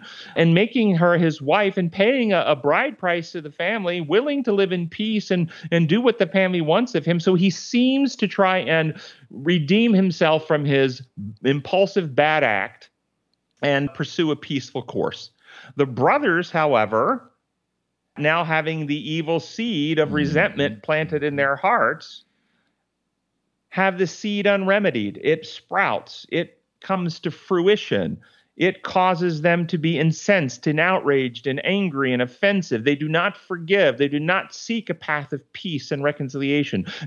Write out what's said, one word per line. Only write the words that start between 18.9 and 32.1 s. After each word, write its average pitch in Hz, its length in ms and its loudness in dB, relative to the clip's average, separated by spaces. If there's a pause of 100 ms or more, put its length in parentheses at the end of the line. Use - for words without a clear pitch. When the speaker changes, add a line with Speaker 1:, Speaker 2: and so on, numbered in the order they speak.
Speaker 1:
evil 165 260 -2
seed 160 600 -4
of 151 100 2
Speaker 2:
Mm-hmm. 147 60 -4
Speaker 1:
resentment 143 680 -2
planted 156 400 -2
in 143 140 -2
their 139 180 0
hearts, 165 680 -2 (1500)
have 185 280 0
the 185 100 0
seed 208 400 -4
unremedied. 190 760 0
It 156 220 0
sprouts. - 840 -4
It - 300 -6 (220)
comes 180 400 -4
to 165 100 -6
fruition. 175 880 0 (380)
It - 260 0
causes 180 580 0
them 170 260 2
to 175 100 -2
be 156 220 0
incensed 160 680 0
and 156 140 2
outraged 139 640 0
and 139 200 -4
angry 147 480 0